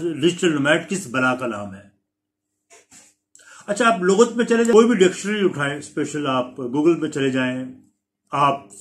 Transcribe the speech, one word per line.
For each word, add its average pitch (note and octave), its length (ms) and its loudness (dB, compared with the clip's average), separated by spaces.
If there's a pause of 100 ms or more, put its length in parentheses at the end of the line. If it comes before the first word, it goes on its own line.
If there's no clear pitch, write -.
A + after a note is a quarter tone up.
(200)
डिजिटल F3 320 0
नोमैड D3+ 360 0
किस F3+ 220 -8
बला B2+ 240 0
का B2+ 120 -8
नाम G2+ 280 -10
है?" - 180 -20 (1800)
अच्छा, A3+ 220 2
आप F#3 120 -2
लुगत A3 340 4
में A#3 80 0
चले A#3 200 2
जाएं, A3+ 80 2
कोई A3+ 140 8
भी A#3+ 80 2
डिक्शनरी F#3+ 500 2
उठाएं, C#3+ 360 -2
स्पेशल D3 460 -6
आप B2+ 300 -4
Google D3 460 0
पे D#3 60 -4
चले C3+ 220 -2
जाएं, B2+ 440 -4 (600)
आप C#3+ 340 0 (120)